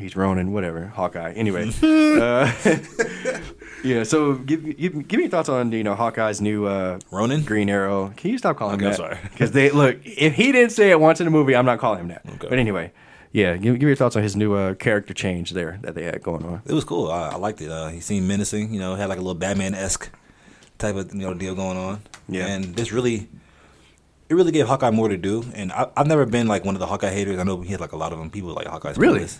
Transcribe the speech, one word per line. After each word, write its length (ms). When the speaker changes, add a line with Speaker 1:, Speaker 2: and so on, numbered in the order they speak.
Speaker 1:
He's 160
Ronin, 380
whatever. 320
Hawkeye. 480
Anyway. 420
Speaker 2:
<laughs> 60
Speaker 1:
Uh, 320
<laughs> 1200
yeah, 180
so 320
give, 280
give, 320
give 100
me 60
your 60
thoughts 180
on, 240
you 120
know, 100
Hawkeye's 460
new, 260
uh, 320
Speaker 2:
Ronin? 340
Speaker 1:
Green 260
Arrow. 460
Can 140
you 80
stop 200
calling 160
Speaker 2:
Okay, 120
Speaker 1:
him 20
Speaker 2:
I'm 40
Speaker 1:
that? 40
Speaker 2:
sorry. 220
<laughs> 100
Speaker 1:
'Cause 140
they, 180
look, 340
if 300
he 180
didn't 200
say 180
it 100
once 200
in 40
the 60
movie, 260
I'm 80
not 140
calling 220
him 80
that. 200
Speaker 2:
Okay. 200
Speaker 1:
But 100
anyway, 340
yeah, 240
give, 180
give 80
me 40
your 100
thoughts 200
on 60
his 140
new, 180
uh, 200
character 400
change 380
there 300
that 120
they 80
had 200
going 220
on. 220
Speaker 2:
It 80
was 100
cool. 260
I, 200
I 60
liked 260
it. 80
Uh, 180
he 120
seemed 280
menacing. 460
You 60
know, 160
had, 120
like, 100
a 40
little 160
Batman-esque 720
type 180
of, 180
you 80
know, 100
deal 220
going 240
on. 240
Speaker 1:
Yeah. 200
Speaker 2:
And 260
this 180
really, 360
it 60
really 180
gave 160
Hawkeye 220
more 180
to 80
do. 280
And 180
I, 240
I've 100
never 200
been, 200
like, 180
one 120
of 40
the 60
Hawkeye 240
haters. 280
I 60
know 180
he 80
had, 100
like, 120
a 40
lot 160
of 60
them. 120
People 220
like 140
Hawkeye's 320
Speaker 1:
Really? 220
Speaker 2:
playlist. 200